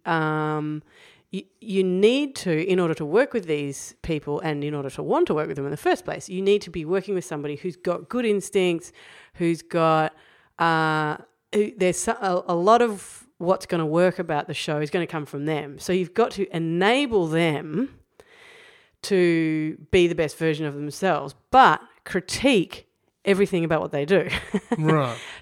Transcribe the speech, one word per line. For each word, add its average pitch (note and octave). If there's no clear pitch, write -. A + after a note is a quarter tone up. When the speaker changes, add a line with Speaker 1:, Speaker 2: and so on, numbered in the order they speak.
Speaker 1:
um, D3+
you, F#3+
you G3
need A#3
to, -
in F#3
order E3+
to D#3+
work A3+
with G3
these D3
people D3
and D3
in D3+
order C#3
to D3+
want C4
to E3+
work D3+
with -
them C#3
in C#3+
the D#3
first -
place, D#3
you F#3
need G3+
to F3
be D#3+
working F#3+
with F3+
somebody D3
who's F3+
got F3
good A#3+
instincts, F#3
who's E3
got, D#3+
uh, D#3
who, G#3
there's F#3
so-, A3+
a, F3+
a -
lot G#3
of G#3
what's F#3
gonna E3
work E3+
about D#3
the D3+
show D3+
is D3+
gonna F3
come D#3
from C#3+
them. D3
So -
you've F3+
got A#3+
to G3
enable F#3
them D#3+
to E3
be F3+
the E3+
best D#3
version D#3+
of C#3+
themselves, D3
but A3+
critique -
everything F#3+
about D#3
what -
they C#3+
do. F3+
<laughs> -
Speaker 2:
Right. D3+